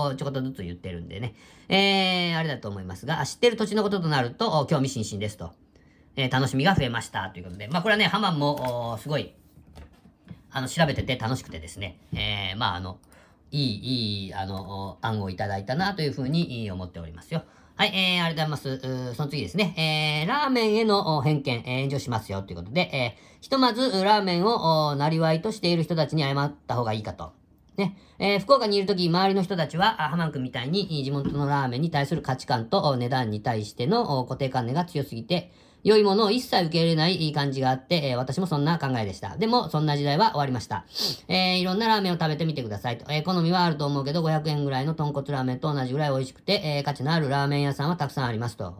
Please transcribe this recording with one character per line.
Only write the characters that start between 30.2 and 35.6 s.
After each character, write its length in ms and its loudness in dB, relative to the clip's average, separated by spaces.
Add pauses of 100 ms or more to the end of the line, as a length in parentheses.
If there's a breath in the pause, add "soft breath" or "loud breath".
ン 40 -2
君 120 -4
み 80 -6
た 100 -4
い 80 -4
に、 340 0
地 60 -2
元 220 0
の 180 0
ラ 140 2
ー 60 0
メ 100 -2
ン 20 0
に 80 0
対 160 0
す 100 -2
る 60 -2
価 140 -2
値 100 -10
観 240 0
と、 140 2
お、 120 4
値 140 0
段 220 0
に 100 -4
対 240 -2
し 80 -12
て 140 -2
の、 320 2
お、 60 -2
固 120 -6
定 120 -2
観 180 -2
念 80 -2
が 100 2
強 180 -4
す 120 -8
ぎ 80 -8
て、 280 -2 (320 loud breath)